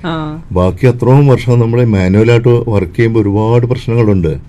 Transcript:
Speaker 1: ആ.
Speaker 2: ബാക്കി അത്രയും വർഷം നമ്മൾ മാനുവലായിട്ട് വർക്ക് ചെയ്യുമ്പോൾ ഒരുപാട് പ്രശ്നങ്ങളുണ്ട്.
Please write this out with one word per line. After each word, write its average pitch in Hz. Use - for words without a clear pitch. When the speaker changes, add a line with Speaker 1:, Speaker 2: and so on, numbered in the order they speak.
Speaker 1:
ആ. 160
Speaker 2:
ബാക്കി 92
അത്രയും 123
വർഷം 120
നമ്മൾ 117
മാനുവലായിട്ട് 113
വർക്ക് 95
ചെയ്യുമ്പോൾ 113
ഒരുപാട് 110
പ്രശ്നങ്ങളുണ്ട്. 104